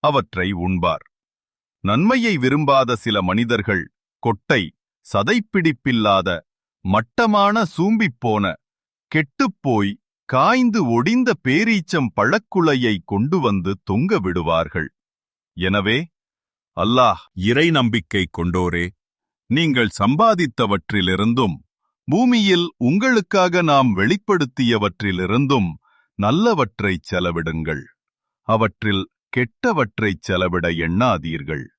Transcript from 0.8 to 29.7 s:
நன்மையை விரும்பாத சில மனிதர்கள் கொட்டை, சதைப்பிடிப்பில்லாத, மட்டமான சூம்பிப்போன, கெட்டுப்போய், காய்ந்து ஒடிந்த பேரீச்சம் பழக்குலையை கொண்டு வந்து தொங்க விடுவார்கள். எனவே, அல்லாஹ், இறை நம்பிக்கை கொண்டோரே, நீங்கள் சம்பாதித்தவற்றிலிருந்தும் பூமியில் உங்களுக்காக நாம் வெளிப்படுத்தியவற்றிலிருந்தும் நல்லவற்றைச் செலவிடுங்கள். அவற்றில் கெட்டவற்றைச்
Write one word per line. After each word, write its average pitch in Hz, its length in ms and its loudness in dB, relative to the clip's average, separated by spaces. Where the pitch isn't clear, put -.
நன்மையை 214 540 2
விரும்பாத 135 580 2
சில 107 260 -2
மனிதர்கள் 104 640 0
கொட்டை, 117 380 -2
சதைப்பிடிப்பில்லாத, 120 1200 0
மட்டமான 202 800 0
சூம்பிப்போன, 127 880 -2
கெட்டுப்போய், 139 800 -2
காய்ந்து 220 560 2
ஒடிந்த 175 440 2
பேரீச்சம் 170 760 0
பழக்குலையை 135 800 0
கொண்டு 127 340 0
வந்து 98 320 0
தொங்க 151 360 0
விடுவார்கள். 82 680 -2
எனவே, 98 400 0
அல்லாஹ், 110 460 2
இறை 123 280 2
நம்பிக்கை 113 540 0
கொண்டோரே, 87 600 -2
நீங்கள் 127 420 0
சம்பாதித்தவற்றிலிருந்தும் 113 1600 0
பூமியில் 196 600 2
உங்களுக்காக 180 840 0
நாம் 139 340 4
வெளிப்படுத்தியவற்றிலிருந்தும் 113 1700 0
நல்லவற்றைச் 117 840 0
செலவிடுங்கள். 82 760 -4
அவற்றில் 107 560 -2
கெட்டவற்றைச் 120 920 -2